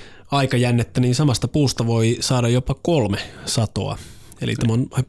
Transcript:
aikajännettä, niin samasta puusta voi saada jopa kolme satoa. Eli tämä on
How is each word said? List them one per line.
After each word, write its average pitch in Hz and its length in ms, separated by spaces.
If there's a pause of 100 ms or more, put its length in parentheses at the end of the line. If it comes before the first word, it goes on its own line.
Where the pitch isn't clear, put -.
(280)
aikajännettä, 123 720
niin 123 140
samasta 135 320
puusta 127 400
voi 117 320
saada 123 280
jopa 123 340
kolme 117 360 (280)
satoa. 101 520 (440)
Eli 117 140
tämä 117 180
on 120 140 (220)